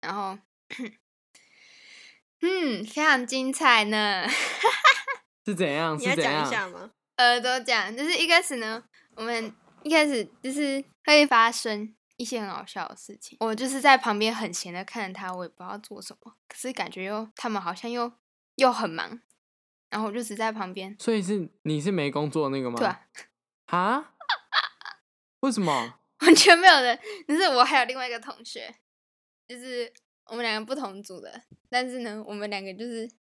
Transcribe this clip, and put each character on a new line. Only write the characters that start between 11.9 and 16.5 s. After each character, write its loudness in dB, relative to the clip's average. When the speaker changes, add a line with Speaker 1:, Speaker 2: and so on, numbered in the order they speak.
Speaker 1:
一 -10
些 -6
很 -8
好 -10
笑 -10
的 -14
事 -20
情。 -20
我 -2
就 -4
是 -4
在 8
旁 0
边 0
很 -6
闲 -8
的 -10
看 -8
着 -14
他， -10
我 -10
也 -12
不 -20
知 -14
道 -10
做 -18
什 -16
么， -20
可 -18